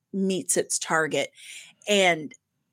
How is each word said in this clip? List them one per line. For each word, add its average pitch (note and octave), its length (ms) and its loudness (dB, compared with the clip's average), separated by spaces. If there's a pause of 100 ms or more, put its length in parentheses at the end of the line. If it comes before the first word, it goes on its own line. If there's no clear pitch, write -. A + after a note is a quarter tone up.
(120)
meets F#3+ 460 0
its - 200 -2
target. D#3 540 -2 (560)
And F3+ 460 2 (400)